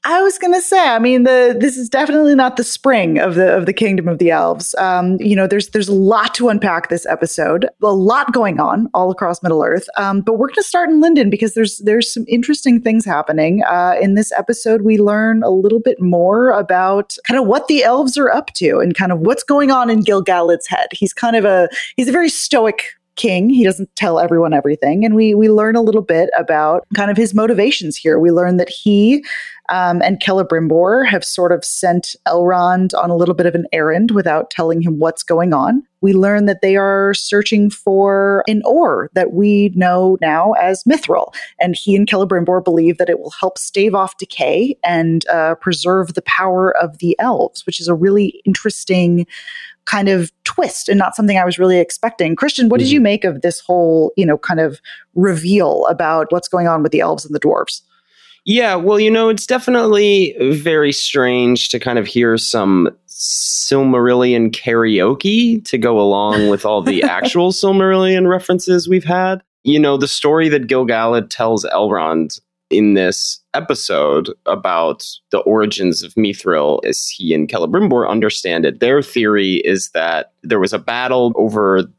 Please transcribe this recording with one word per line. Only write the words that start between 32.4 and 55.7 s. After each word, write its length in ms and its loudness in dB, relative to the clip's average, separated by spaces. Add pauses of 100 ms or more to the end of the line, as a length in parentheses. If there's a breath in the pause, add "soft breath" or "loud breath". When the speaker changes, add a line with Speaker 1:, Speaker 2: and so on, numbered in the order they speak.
Speaker 1:
on 140 -2
a 40 0
little 200 0
bit 100 0
of 80 0
an 180 -2
errand 400 0
without 380 0
telling 320 -2
him 160 -2
what's 240 -2
going 320 0
on. 300 0 (180)
We 120 2
learn 340 2
that 160 0
they 120 2
are 380 0
searching 560 0
for 800 0
an 180 -2
ore 480 0
that 180 0
we 440 2
know 440 2
now 340 0
as 300 0
Mithril. 500 0 (280 loud breath)
And 140 0
he 200 0
and 140 2
Celebrimbor 540 0
believe 340 2
that 120 0
it 100 0
will 200 -14
help 200 -4
stave 340 -2
off 240 -2
decay 680 -2
and, 440 0
uh, 280 0
preserve 600 -4
the 80 -6
power 520 -2
of 220 -4
the 220 -2
elves, 480 -2
which 120 -8
is 80 -10
a 60 0
really 500 0
interesting 840 -2 (580 loud breath)
kind 220 -2
of 240 0 (140)
twist 420 -4
and 100 2
not 160 0
something 240 0
I 60 2
was 160 -2
really 180 4
expecting. 600 -2
Christian, 320 0
what 100 2
did 80 2
Speaker 2:
Mm-hmm. 60 2
Speaker 1:
you 80 4
make 240 2
of 160 -2
this 180 -2
whole, 560 2
you 100 2
know, 120 2
kind 240 -4
of 180 -4 (340 loud breath)
reveal 760 0